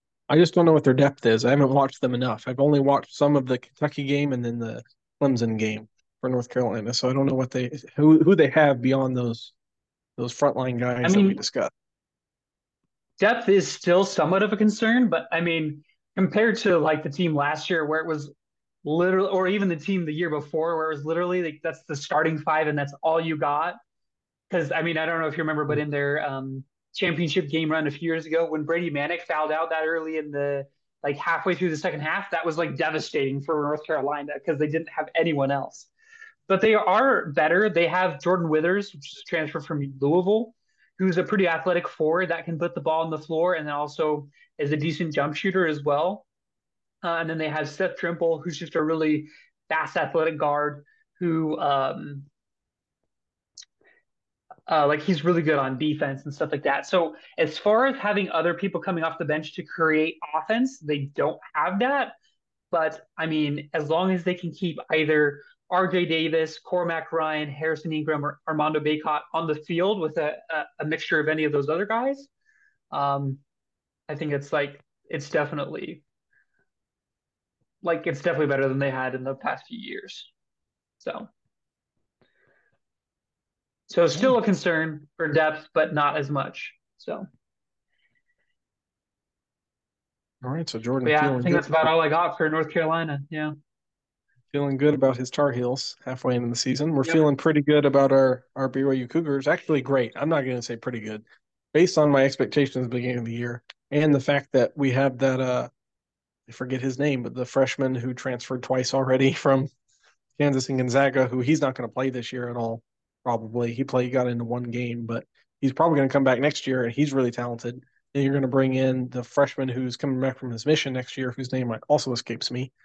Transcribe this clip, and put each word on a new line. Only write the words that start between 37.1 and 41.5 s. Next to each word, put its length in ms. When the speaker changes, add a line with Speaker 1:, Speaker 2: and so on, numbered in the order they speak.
Speaker 2:
better. 440
They 160
have 340
Jordan 280
Withers, 440
which 200
is 120
a 40
transfer 320
from 200
Louisville, 520
who's 180
a 60
pretty 240
athletic 420